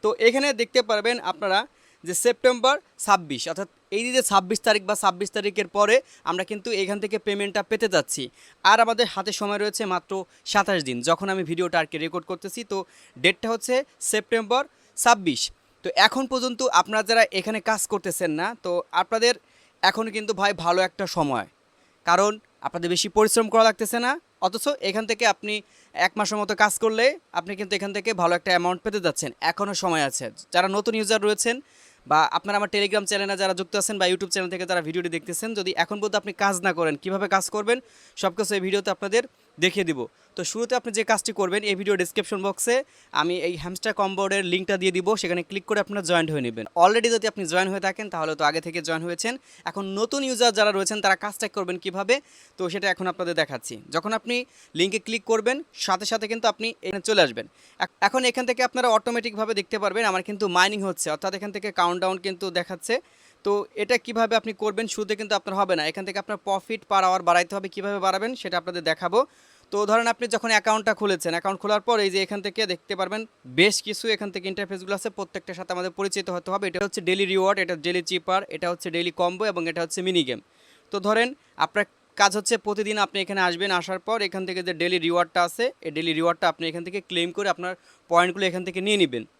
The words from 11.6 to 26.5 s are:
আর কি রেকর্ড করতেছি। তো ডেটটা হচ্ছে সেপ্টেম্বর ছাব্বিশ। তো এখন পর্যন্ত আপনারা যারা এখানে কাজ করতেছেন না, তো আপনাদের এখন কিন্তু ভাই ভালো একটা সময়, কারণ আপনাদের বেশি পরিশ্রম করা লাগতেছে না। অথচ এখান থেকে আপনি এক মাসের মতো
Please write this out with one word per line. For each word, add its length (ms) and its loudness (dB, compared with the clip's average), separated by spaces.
আর 80 -2
কি 140 -8
রেকর্ড 260 -6
করতেছি। 300 -10
তো 60 -2
ডেটটা 360 0
হচ্ছে 220 -2
সেপ্টেম্বর 520 0
ছাব্বিশ। 420 4
তো 40 -4
এখন 260 2
পর্যন্ত 280 -2
আপনারা 280 2
যারা 140 6
এখানে 200 -4
কাজ 120 0
করতেছেন 380 -2
না, 60 -2
তো 80 -2
আপনাদের 320 2
এখন 240 2
কিন্তু 240 -4
ভাই 120 4
ভালো 240 4
একটা 160 -6
সময়, 300 0
কারণ 260 4
আপনাদের 280 -4
বেশি 220 -2
পরিশ্রম 360 4
করা 160 8
লাগতেছে 380 -2
না। 40 0
অথচ 200 -2
এখান 220 -2
থেকে 140 0
আপনি 200 -6
এক 120 0
মাসের 220 0
মতো 120 -2